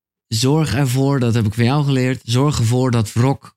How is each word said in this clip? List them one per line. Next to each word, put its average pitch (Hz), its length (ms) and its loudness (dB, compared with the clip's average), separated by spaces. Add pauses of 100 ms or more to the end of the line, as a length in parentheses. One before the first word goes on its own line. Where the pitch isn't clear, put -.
(280)
Zorg 131 460 0
ervoor, 135 460 0
dat 117 140 0
heb 110 120 0
ik 104 80 -4
van 117 100 0
jou 139 200 2
geleerd, 131 400 -2
zorg 131 340 0
ervoor 123 320 0
dat 117 220 -2
wrok, - 440 -2